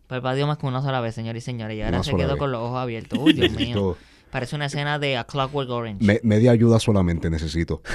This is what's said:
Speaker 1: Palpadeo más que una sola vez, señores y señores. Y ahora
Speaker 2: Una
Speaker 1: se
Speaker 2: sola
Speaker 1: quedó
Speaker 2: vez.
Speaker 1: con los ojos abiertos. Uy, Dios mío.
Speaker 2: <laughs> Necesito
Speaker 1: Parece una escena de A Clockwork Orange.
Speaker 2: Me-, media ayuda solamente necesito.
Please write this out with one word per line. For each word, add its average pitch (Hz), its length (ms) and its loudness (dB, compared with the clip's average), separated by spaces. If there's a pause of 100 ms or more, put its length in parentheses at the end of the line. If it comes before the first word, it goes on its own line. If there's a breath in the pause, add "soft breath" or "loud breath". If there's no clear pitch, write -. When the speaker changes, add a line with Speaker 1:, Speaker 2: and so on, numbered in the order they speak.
Speaker 1:
Palpadeo 127 400 -2
más 147 120 0
que 143 80 -4
una 131 160 -2
sola 131 180 0
vez, 113 140 -4
señores 113 280 -8
y - 40 -12
señores. 110 320 -6
Y - 20 -6
ahora 107 160 0
Speaker 2:
Una - 80 0
Speaker 1:
se 147 60 -4
Speaker 2:
sola 135 120 2
Speaker 1:
quedó 135 120 0
Speaker 2:
vez. 139 40 -2
Speaker 1:
con 139 140 -2
los 117 80 -4
ojos 120 180 -4
abiertos. 117 400 -6
Uy, 151 140 4
Dios 135 200 2
mío. 107 40 -6
Speaker 2:
<laughs> - 20 -6
Necesito 101 380 -2 (340 loud breath)
Speaker 1:
Parece 123 240 -6
una 147 120 -4
escena 147 320 -2
de 139 180 0
A 117 80 -2
Clockwork 135 460 -2
Orange. 113 340 -4
Speaker 2:
Me-, 104 180 4
media 117 300 6
ayuda 117 260 6
solamente 90 520 2
necesito. 80 500 -2 (140 loud breath)